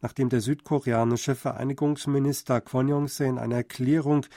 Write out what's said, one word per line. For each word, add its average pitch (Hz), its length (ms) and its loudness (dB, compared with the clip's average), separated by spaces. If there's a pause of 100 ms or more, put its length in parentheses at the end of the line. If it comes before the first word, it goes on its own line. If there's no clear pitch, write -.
nachdem 127 260 -2
der 123 140 2
südkoreanische 120 960 0
Vereinigungsminister 139 1200 -2
Kwon 131 300 0
Yong-se 143 340 -2
in 127 140 0
einer 117 180 -2
Erklärung 139 720 0 (120)